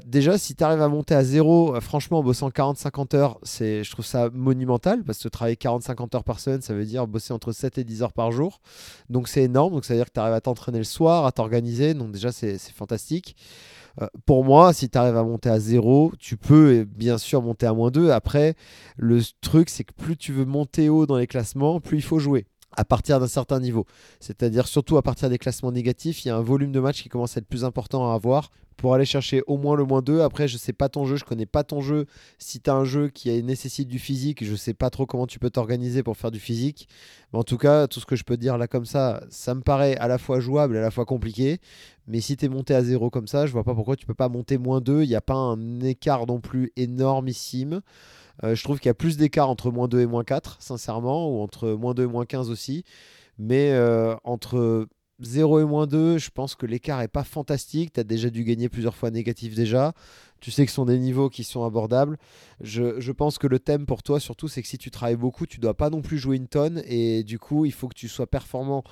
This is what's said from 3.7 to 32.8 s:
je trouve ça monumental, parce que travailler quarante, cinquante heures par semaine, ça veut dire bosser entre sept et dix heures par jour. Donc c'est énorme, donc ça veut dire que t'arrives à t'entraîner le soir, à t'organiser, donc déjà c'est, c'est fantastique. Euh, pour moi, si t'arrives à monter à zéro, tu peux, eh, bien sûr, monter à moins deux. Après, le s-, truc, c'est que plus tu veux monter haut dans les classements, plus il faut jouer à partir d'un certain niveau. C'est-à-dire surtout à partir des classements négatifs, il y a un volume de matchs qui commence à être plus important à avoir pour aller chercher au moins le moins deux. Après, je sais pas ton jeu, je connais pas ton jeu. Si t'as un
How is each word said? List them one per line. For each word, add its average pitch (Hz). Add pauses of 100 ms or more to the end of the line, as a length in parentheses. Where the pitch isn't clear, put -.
je -
trouve -
ça 120
monumental, 127
parce 113
que -
travailler 117
quarante, 120
cinquante 120
heures 113
par 120
semaine, 135
ça 117
veut 104
dire 117
bosser 110
entre 117
sept 127
et 131
dix 113
heures 117
par 117
jour. 143 (480)
Donc 123
c'est 139
énorme, 131
donc 143
ça 127
veut 117
dire 120
que -
t'arrives 113
à 113
t'entraîner 120
le 110
soir, 165
à 127
t'organiser, 120
donc 117
déjà 104
c'est, 104
c'est -
fantastique. - (640)
Euh, 107 (180)
pour 135
moi, 156
si 139
t'arrives 120
à 113
monter 117
à 110
zéro, 120
tu -
peux, 151
eh, 113
bien 110
sûr, 131
monter 117
à 113
moins 113
deux. 160
Après, 147 (400)
le 117
s-, 113
truc, 160
c'est -
que -
plus 160
tu -
veux 135
monter 143
haut 156
dans 139
les 123
classements, 139
plus -
il 147
faut 160
jouer 139 (320)
à 107
partir 131
d'un 127
certain 131
niveau. 117 (360)
C'est-à-dire 117
surtout 147
à 143
partir 131
des 123
classements 127
négatifs, 123
il 131
y -
a 113
un 117
volume 139
de 135
matchs 135
qui -
commence 120
à -
être 113
plus 123
important 127
à 113
avoir 123 (240)
pour 127
aller 135
chercher 135
au 143
moins 143
le 143
moins 135
deux. 143
Après, 147
je 120
sais 117
pas 139
ton 139
jeu, 135
je 139
connais 113
pas 147
ton 143
jeu. 143 (320)
Si -
t'as 143
un 135